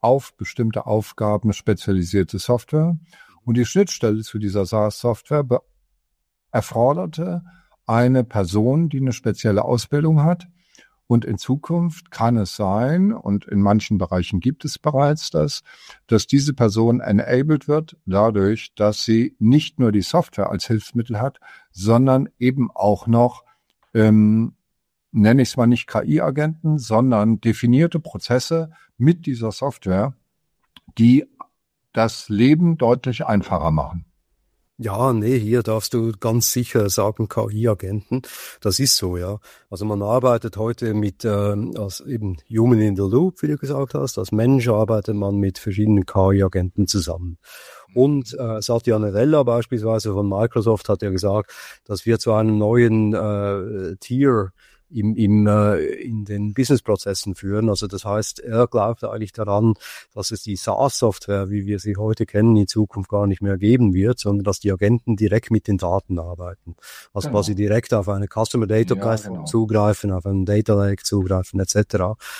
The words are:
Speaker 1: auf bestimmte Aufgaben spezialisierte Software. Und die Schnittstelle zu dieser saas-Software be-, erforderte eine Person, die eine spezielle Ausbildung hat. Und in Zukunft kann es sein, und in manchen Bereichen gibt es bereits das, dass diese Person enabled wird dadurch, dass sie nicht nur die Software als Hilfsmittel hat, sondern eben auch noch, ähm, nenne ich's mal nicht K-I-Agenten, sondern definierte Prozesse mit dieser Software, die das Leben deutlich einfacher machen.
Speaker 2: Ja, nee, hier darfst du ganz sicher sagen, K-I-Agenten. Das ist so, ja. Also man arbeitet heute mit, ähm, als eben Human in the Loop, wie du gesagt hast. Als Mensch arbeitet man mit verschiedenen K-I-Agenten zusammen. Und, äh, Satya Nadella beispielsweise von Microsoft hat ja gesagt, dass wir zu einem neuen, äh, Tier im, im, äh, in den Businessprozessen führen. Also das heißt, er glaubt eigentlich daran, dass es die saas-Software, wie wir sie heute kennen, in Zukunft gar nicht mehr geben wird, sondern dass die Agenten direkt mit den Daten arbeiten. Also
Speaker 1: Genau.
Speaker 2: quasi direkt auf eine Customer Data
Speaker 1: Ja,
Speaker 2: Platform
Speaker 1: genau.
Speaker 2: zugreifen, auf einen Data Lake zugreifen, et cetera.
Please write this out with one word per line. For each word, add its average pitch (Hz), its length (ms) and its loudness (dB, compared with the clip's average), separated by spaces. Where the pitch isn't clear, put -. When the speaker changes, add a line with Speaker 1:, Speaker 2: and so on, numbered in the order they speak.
Speaker 1:
auf 131 360 0
bestimmte - 500 -6
Aufgaben 107 640 -2
spezialisierte 95 880 -2
Software. 156 580 -2
Und 117 120 0
die 120 100 2
Schnittstelle 113 560 0
zu - 180 -12
dieser 101 260 -2
saas-Software 113 760 -2
be-, 120 160 0
erforderte 156 920 -2
eine 123 380 2
Person, 113 640 0
die 143 100 -4
eine 131 140 -2
spezielle 107 520 -2
Ausbildung 147 600 0
hat. 175 240 -2
Und 117 160 2
in 107 140 -4
Zukunft 165 720 -4
kann 117 260 0
es 101 200 -2
sein, 127 560 0
und 101 320 -4
in 101 160 0
manchen 104 360 2
Bereichen 90 440 -2
gibt 131 240 -4
es - 120 -8
bereits 147 540 -2
das, 156 320 -2
dass 110 180 2
diese 139 260 2
Person 117 460 2
enabled 135 680 0
wird 156 280 -2
dadurch, 104 680 2
dass 104 300 0
sie 113 340 2
nicht 131 400 2
nur 117 140 2
die 104 100 2
Software - 480 -2
als 101 160 -6
Hilfsmittel 113 540 -4
hat, 135 180 -4
sondern 127 580 2
eben 127 340 0
auch 101 320 0
noch, 117 380 2
ähm, 107 600 4
nenne 117 300 6
ich's - 140 -2
mal 117 120 2
nicht 120 180 2
K-I-Agenten, 151 920 -2
sondern 110 640 2
definierte 127 600 2
Prozesse 160 720 -4
mit 165 280 2
dieser 113 260 -4
Software, 113 640 -4
die 123 260 6
das 113 360 -2
Leben 156 500 4
deutlich 123 460 0
einfacher 90 460 0
machen. 78 360 -4
Speaker 2:
Ja, 117 360 0
nee, 117 240 0
hier 113 240 0
darfst 110 320 -4
du 117 180 0
ganz 113 400 -2
sicher 117 380 0
sagen, 104 380 -2
K-I-Agenten. 107 920 -4
Das - 180 -2
ist 135 200 2
so, 90 180 -4
ja. 92 220 -6
Also 98 160 -8
man 101 160 -2
arbeitet 117 560 0
heute 113 340 -4
mit, 104 320 -4
ähm, 104 540 -2
als 101 220 -8
eben 107 360 -6
Human 113 320 4
in 104 120 2
the 95 60 -2
Loop, 127 400 2
wie 151 60 -2
du 151 100 -2
gesagt 139 380 -6
hast. 139 240 -6
Als 98 140 -6
Mensch 120 360 2
arbeitet 107 480 0
man 101 220 -2
mit 98 200 0
verschiedenen 104 460 2
K-I-Agenten 95 800 0
zusammen. 87 520 -4
Und, 135 440 0
äh, 113 220 -4
Satya 117 380 0
Nadella 120 460 2
beispielsweise 113 680 -2
von 101 160 -2
Microsoft 110 640 0
hat 98 100 0
ja 107 80 -4
gesagt, 98 460 -2
dass 101 180 -8
wir 113 140 2
zu 113 160 0
einem 110 240 2
neuen, 110 560 4
äh, 101 800 -4
Tier 120 540 0
im, 107 280 -2
im, 104 320 4
äh, 104 360 4
in 107 400 -8
den 104 300 -6
Businessprozessen 104 800 0
führen. 104 340 -2
Also 101 200 -2
das 95 160 -10
heißt, 107 340 -4
er 117 300 0
glaubt 113 340 -2
eigentlich 110 300 -8
daran, 107 420 2
dass 104 160 -8
es - 140 -8
die 104 100 -8
saas-Software, 101 960 -2
wie 101 160 -4
wir 101 140 -4
sie 104 160 -4
heute 110 280 -2
kennen, 113 300 4
in 104 140 4
Zukunft 104 420 -4
gar 101 160 0
nicht 95 160 -2
mehr 98 160 -2
geben 107 360 4
wird, 101 260 0
sondern 101 240 -2
dass 95 160 -4
die 101 100 -2
Agenten 107 460 0
direkt 104 340 0
mit 110 160 0
den 101 100 0
Daten 90 440 -4
arbeiten. 87 560 -14
Also - 180 -6
Speaker 1:
Genau. 104 100 2
Speaker 2:
quasi 101 160 -2
direkt 104 380 0
auf 101 140 0
eine 101 200 -4
Customer 110 400 -2
Data 110 260 2
Speaker 1:
Ja, 95 60 -2
Speaker 2:
Platform 110 340 -4
Speaker 1:
genau. 82 120 -12
Speaker 2:
zugreifen, 107 640 0
auf 90 120 -4
einen 98 220 -2
Data 104 280 2
Lake 101 280 0
zugreifen, 95 560 -2
et 95 100 -2
cetera. 104 480 -2